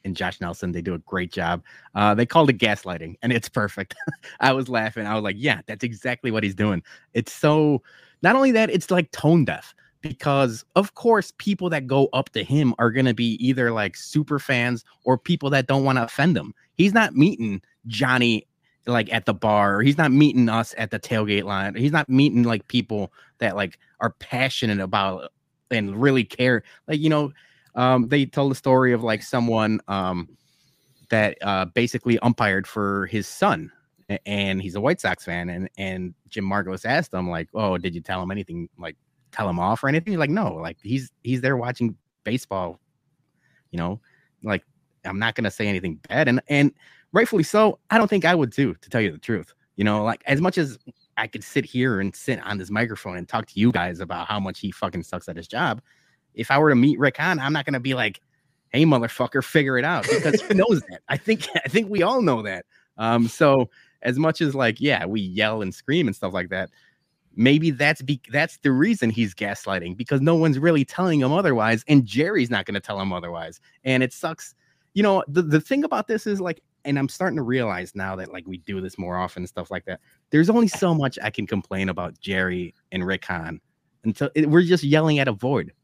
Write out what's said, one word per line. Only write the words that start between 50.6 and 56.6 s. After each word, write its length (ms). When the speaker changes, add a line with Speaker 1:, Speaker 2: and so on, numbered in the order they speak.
Speaker 1:
I 120
could 160
sit 200
here 360
and 140
sit 300
on 140
this 120
microphone 460
and 120
talk 180
to 140
you 100
guys 300
about 260
how 140
much 180
he 140
fucking 320
sucks 240
at 80
his 100
job, 340
if 160
I 80
were 120